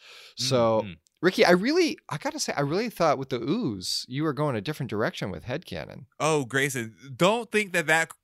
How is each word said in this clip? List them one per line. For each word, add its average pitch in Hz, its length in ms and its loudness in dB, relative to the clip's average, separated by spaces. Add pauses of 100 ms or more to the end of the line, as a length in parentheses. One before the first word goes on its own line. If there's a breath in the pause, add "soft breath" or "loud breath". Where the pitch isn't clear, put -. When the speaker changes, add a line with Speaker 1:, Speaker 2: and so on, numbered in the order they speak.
(360 loud breath)
Speaker 1:
So, 120 480 2
Speaker 2:
Mm-hmm. 95 100 -8 (280)
Speaker 1:
Ricky, 185 240 4
I 175 60 8
really, 254 480 4 (100)
I 147 80 -4
gotta 302 220 -6
say, - 180 -4
I - 40 0
really 175 280 -2
thought 147 300 2
with 135 100 -8
the 127 100 -2
ooze, 127 680 -2
you 135 140 -4
were 156 100 0
going 139 220 -2
a 107 60 -2
different 139 280 -6
direction 110 400 -2
with 87 160 -10
headcanon. 82 600 -10 (140)
Speaker 2:
Oh, 151 240 2
Grayson, 123 520 -2 (200)
don't 208 360 2
think 208 220 0
that 170 120 0
that 160 240 2 (140)